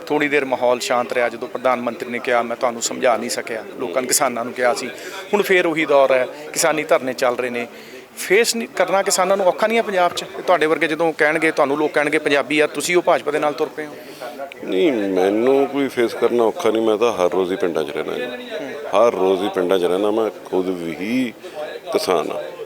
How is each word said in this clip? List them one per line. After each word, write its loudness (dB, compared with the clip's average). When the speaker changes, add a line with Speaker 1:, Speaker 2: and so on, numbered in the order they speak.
Speaker 1:
ਥੋੜ੍ਹੀ 0
ਦੇਰ 2
ਮਾਹੌਲ 2
ਸ਼ਾਂਤ -2
ਰਿਹਾ। 2
ਜਦੋਂ -6
ਪ੍ਰਧਾਨ 0
ਮੰਤਰੀ -6
ਨੇ -4
ਕਿਹਾ, 0
"ਮੈਂ -4
ਤੁਹਾਨੂੰ -2
ਸਮਝਾ 2
ਨਹੀਂ -4
ਸਕਿਆ," -6
ਲੋਕਾਂ -2
ਨੇ -6
ਕਿਸਾਨਾਂ 0
ਨੂੰ -8
ਕਿਹਾ 2
ਸੀ, -6
ਹੁਣ 2
ਫੇਰ 4
ਉਹੀ 0
ਦੌਰ 6
ਹੈ, 4
ਕਿਸਾਨੀ 2
ਧਰਨੇ 0
ਚੱਲ 0
ਰਹੇ -4
ਨੇ। -6
ਫੇਸ 2
ਨਹੀਂ -4
ਕਰਨਾ 2
ਕਿਸਾਨਾਂ 2
ਨੂੰ 0
ਔਖਾ 2
ਨਹੀਂ 2
ਹੈ 2
ਪੰਜਾਬ 0
'ਚ? -6
ਤੇ -10
ਤੁਹਾਡੇ 4
ਵਰਗੇ 2
ਜਦੋਂ 0
ਕਹਿਣਗੇ, 2
ਤੁਹਾਨੂੰ 2
ਲੋਕ 0
ਕਹਿਣਗੇ, 2
"ਪੰਜਾਬੀ 2
ਆ, 6
ਤੁਸੀਂ -2
ਉਹ 4
ਭਾਜਪਾ 2
ਦੇ -2
ਨਾਲ 0
ਤੁਰ -2
ਪਏ -10
ਹੋ।" -16
Speaker 2:
ਨਹੀਂ, 2
ਮੈਨੂੰ 2
ਕੋਈ -2
ਫੇਸ 0
ਕਰਨਾ 2
ਔਖਾ 2
ਨਹੀਂ, 0
ਮੈਂ 2
ਤਾਂ 2
ਹਰ 0
ਰੋਜ਼ 0
ਹੀ 0
ਪਿੰਡਾਂ -2
'ਚ -6
ਰਹਿਣਾ -6
ਜੀ। -4
ਹਰ 4
ਰੋਜ਼ 2
ਹੀ -2
ਪਿੰਡਾਂ 2
'ਚ 0
ਰਹਿਣਾ। 0
ਮੈਂ 0
ਖੁਦ 0
ਵੀ -4
ਕਿਸਾਨ 0
ਆ, -6